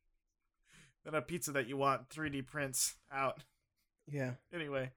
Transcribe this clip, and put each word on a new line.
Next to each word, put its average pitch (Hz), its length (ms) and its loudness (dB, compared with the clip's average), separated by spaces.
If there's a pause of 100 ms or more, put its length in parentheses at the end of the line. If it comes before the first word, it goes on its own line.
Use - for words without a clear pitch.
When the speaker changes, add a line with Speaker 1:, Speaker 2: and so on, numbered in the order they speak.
(1120)
Speaker 1:
than 151 40 -2
a 151 80 4
pizza 160 300 -2
that 135 140 2
you 135 120 -2
want 131 320 4
three 156 180 -2
D 139 140 -2
prints 135 540 0 (140)
out. 135 320 0 (680)
Speaker 2:
Yeah. 135 220 0 (200)
Speaker 1:
Anyway. 139 440 -2